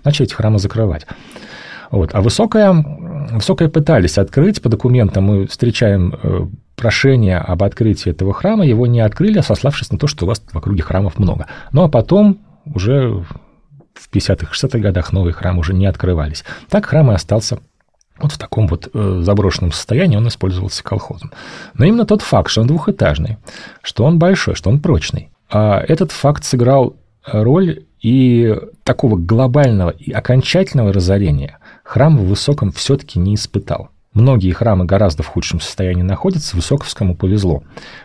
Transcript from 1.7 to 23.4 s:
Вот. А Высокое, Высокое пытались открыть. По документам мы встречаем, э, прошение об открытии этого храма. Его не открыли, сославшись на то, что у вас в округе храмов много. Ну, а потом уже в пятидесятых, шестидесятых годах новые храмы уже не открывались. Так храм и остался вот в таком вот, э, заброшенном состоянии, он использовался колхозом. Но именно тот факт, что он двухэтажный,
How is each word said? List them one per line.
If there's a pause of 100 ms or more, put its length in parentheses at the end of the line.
Вот.
А
Высокое,
Высокое
пытались
открыть.
По
документам
мы
встречаем,
э, (300)
прошение
об
открытии
этого
храма.
Его
не
открыли,
сославшись
на
то,
что
у
вас
в
округе
храмов
много. (260)
Ну,
а
потом (280)
уже (720)
в
пятидесятых,
шестидесятых
годах
новые
храмы
уже
не
открывались. (240)
Так
храм
и
остался (600)
вот
в
таком
вот,
э,
заброшенном
состоянии,
он
использовался
колхозом. (420)
Но
именно
тот
факт,
что
он
двухэтажный, (440)